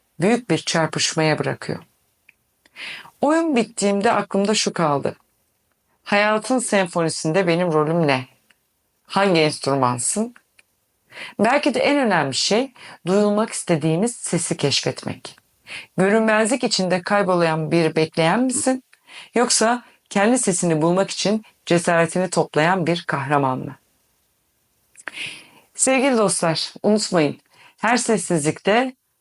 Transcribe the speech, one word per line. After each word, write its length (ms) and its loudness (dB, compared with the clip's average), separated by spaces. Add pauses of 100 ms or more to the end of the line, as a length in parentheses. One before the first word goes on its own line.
(200)
büyük 300 0
bir 80 2
çarpışmaya 800 -2
bırakıyor. 440 -6 (1400)
Oyun 360 2
bittiğimde 560 0
aklımda 420 0
şu 180 -2
kaldı. 440 -2 (880)
Hayatın 540 0
senfonisinde 880 0
benim 260 0
rolüm 340 2
ne? 200 0 (800)
Hangi 340 2
enstrümansın? 920 0 (1080)
Belki 340 2
de 60 0
en 160 2
önemli 380 0
şey 380 0 (340)
duyulmak 440 2
istediğimiz 640 0
sesi 400 -4
keşfetmek. 800 -4 (600)
Görünmezlik 680 2
içinde 380 0
kaybolayan 680 0
bir 260 2
bekleyen 440 0
misin? 440 -2 (500)
Yoksa 480 2 (280)
kendi 280 2
sesini 440 0
bulmak 280 2
için 340 -2 (220)
cesaretini 640 2
toplayan 560 0
bir 200 -2
kahraman 520 -2
mı? 180 -12 (2000)
Sevgili 440 2
dostlar, 540 0 (100)
unutmayın, 560 0 (380)
her 200 0
sessizlikte 1000 0 (260)